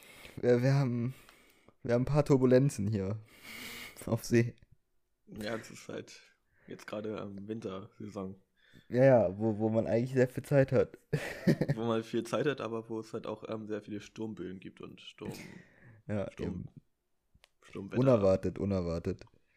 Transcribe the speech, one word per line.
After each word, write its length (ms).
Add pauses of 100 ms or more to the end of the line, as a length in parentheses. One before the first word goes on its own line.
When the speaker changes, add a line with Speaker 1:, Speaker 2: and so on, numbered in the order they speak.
(380)
Speaker 1:
Wir, 240
wir 120
haben, 400 (680)
wir 100
haben 100
ein 20
paar 200
Turbulenzen 640
hier 300 (440)
<laughs> 440
auf 200
See. 280 (880)
Speaker 2:
Ja, 160
das 140
ist 160
halt 320 (480)
jetzt 200
gerade, 300
ähm, 300
Wintersaison. 880 (540)
Speaker 1:
Ja, 140
ja, 360
wo, 200
wo 100
man 180
eigentlich 260
sehr 140
viel 160
Zeit 280
hat. 260 (140)
<laughs> 640
Speaker 2:
Wo 100
man 180
viel 200
Zeit 240
hat, 140
aber 280
wo 100
es 140
halt 140
auch, 200
ähm, 200
sehr 140
viele 200
Sturmböen 580
gibt 220
und 200
Sturm-, 300 (760)
Speaker 1:
Ja, 240
Speaker 2:
Sturm-, 160
Speaker 1:
eben. 180 (1000)
Speaker 2:
Sturmwetter- 360
Speaker 1:
Unerwartet, 600
unerwartet. 680 (320)